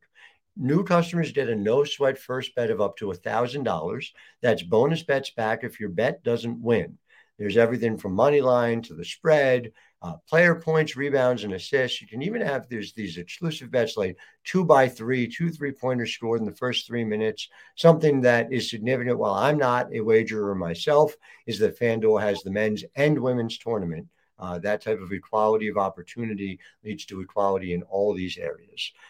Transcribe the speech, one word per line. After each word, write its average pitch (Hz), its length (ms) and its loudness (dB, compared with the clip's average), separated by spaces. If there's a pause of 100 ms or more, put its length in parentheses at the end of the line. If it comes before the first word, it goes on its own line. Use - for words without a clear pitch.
(600)
New 147 240 2
customers 170 480 0
get 127 180 0
a 113 60 0
no-sweat 127 640 2
first 127 380 -8
bet 117 160 0
of 104 100 -2
up 98 160 0
to 101 140 -6
a 87 40 -8
thousand 120 480 -2
dollars. 95 480 -4 (300)
That's 110 220 2
bonus 131 400 2
bets - 260 -2
back 113 340 -4
if - 160 -12
your 107 100 -6
bet 104 340 -2
doesn't 117 360 -2
win. 113 380 0 (400)
There's 104 200 -2
everything 117 400 2
from 98 160 -6
money 139 280 4
line 120 420 2
to 127 120 -18
the 127 100 -12
spread, 135 680 2 (300)
uh, 82 140 -8 (120)
player 165 280 6
points, 160 400 0
rebounds, 127 480 2
and 101 100 -6
assists. 123 480 -2
You 113 60 -20
can 123 160 -8
even 220 180 -4
have, 139 260 -4
there's 104 260 -8
these 92 240 -8
exclusive 127 520 -8
bets 117 260 0
like 95 220 -4 (260)
two 185 220 0
by 135 220 8
three, 123 400 -2
two 165 240 -4
three-pointers 127 640 -4
scored 117 260 -2
in 110 80 -2
the 101 80 -8
first 123 320 -4
three 117 160 -4
minutes, 110 460 -2 (260)
something 156 460 6
that 120 300 4
is 120 200 -2
significant. 120 480 -2
While 104 160 0
I'm 135 220 2
not 127 360 0
a 113 80 -4
wagerer 107 540 0
myself, 143 600 2 (300)
is 104 140 -6
that 107 200 0
FanDuel 110 400 2
has 101 220 -2
the 95 100 -8
men's 104 320 -2 (120)
and 143 240 2
women's 120 400 -2
tournament. 90 480 -4 (320)
Uh, 90 200 -8
that 104 240 -4
type 110 180 -2
of 92 100 -12
equality 107 560 0
of 101 100 -4
opportunity 98 800 -6 (240)
leads 107 220 -12
to 98 160 -12
equality 95 520 -2
in 87 100 -4
all 101 300 0
these 92 240 -6
areas. - 540 -10 (180)